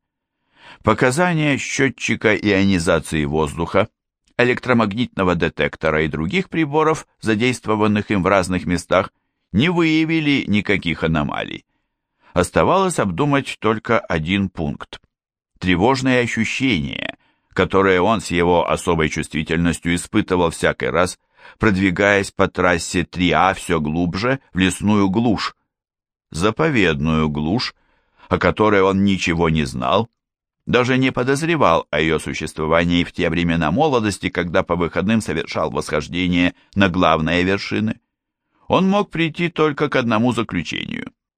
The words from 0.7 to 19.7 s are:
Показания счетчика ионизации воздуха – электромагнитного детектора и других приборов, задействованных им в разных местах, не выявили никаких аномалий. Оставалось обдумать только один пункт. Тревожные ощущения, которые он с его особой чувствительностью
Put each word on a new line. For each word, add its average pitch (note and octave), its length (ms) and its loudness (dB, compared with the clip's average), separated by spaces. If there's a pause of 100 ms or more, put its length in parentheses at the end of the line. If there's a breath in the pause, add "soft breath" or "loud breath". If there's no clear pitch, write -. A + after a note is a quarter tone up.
Показания C#3+ 760 2
счетчика A#2 800 -2
ионизации F2+ 880 2
воздуха – D#2 640 0 (480)
электромагнитного A#2 1000 0
детектора D#2 680 -2
и D#2+ 40 0
других D#2+ 420 -4
приборов, D#3 580 -2 (120)
задействованных G#2+ 920 0
им F#2+ 120 0
в F2 40 0
разных F#2 380 2
местах, F2+ 460 0 (400)
не C3 180 2
выявили D#3+ 800 0
никаких F#2+ 560 -2
аномалий. C#2 640 -4 (680 soft breath)
Оставалось C#3+ 640 2
обдумать C3+ 600 -2
только A2+ 400 0
один F#2 500 -2
пункт. - 520 -8 (580)
Тревожные B2 640 2
ощущения, G#2+ 960 -4 (360)
которые F#2+ 480 2
он G2+ 200 2
с - 60 -14
его F2 420 2
особой D#2+ 400 0
чувствительностью E2 880 -2